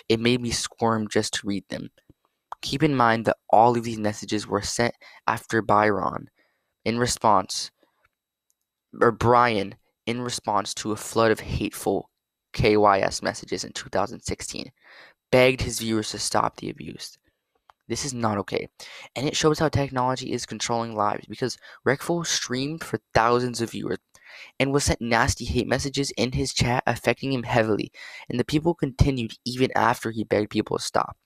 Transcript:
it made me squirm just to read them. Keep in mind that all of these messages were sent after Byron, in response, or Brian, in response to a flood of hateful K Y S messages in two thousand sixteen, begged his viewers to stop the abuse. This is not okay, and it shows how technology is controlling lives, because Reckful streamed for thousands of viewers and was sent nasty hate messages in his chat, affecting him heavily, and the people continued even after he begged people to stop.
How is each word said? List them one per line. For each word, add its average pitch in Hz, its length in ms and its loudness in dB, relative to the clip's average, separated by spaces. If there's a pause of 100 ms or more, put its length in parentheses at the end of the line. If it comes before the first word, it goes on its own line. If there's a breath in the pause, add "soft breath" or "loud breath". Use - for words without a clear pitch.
it 113 120 2
made 120 200 2
me 120 120 -4
squirm 113 560 0
just - 260 0
to - 140 -6
read 101 220 -4
them. - 200 -10 (720)
Keep 139 220 -2
in 147 120 4
mind 117 300 4
that - 120 2 (120)
all 117 260 8
of 117 80 0
these 113 160 -6
messages 107 480 -4
were 101 140 -2
sent - 320 -2 (340 loud breath)
after 113 340 -2
Byron, 104 680 2 (560)
in 113 140 -2
response, 107 720 0 (1300)
or 120 100 6
Brian, 117 640 4 (300)
in 120 160 -4
response 107 540 -4
to 107 180 -6
a - 20 -6
flood 113 360 2
of 107 100 0
hateful - 680 -4 (440)
K 107 240 4
Y 101 220 6
S - 220 -2
messages - 420 -6
in - 100 -14
two - 160 -10
thousand - 320 -4
sixteen, - 500 -10 (600 loud breath)
begged 127 300 4
his 117 180 -4
viewers 113 320 -2
to 101 80 -8
stop - 380 0
the 98 120 -8
abuse. - 480 -14 (720)
This 117 160 -4
is 135 80 -8
not 113 240 0
okay, - 320 -4 (460 loud breath)
and 131 120 -2
it - 80 -2
shows 151 220 2
how 156 100 2
technology 131 640 -2
is 120 140 -4
controlling 117 500 -4
lives, 104 320 -2
because 113 300 -6 (260 loud breath)
Reckful 170 400 0
streamed 139 600 -4
for - 160 -4 (160)
thousands 120 460 2
of 110 100 -4
viewers 104 260 -6 (600 loud breath)
and 135 120 0
was 143 120 2
sent - 180 0
nasty 117 420 2
hate 123 240 0
messages 139 440 -2
in 120 200 -2
his 135 220 -2
chat, 127 320 2
affecting 120 480 -2
him 127 80 -2
heavily, 113 500 0 (380 loud breath)
and 123 100 -2
the 127 60 2
people 156 300 0
continued 131 580 0 (100)
even 127 320 0
after 113 360 2
he 110 120 -4
begged 104 280 0
people - 260 -2
to - 60 -4
stop. - 420 -2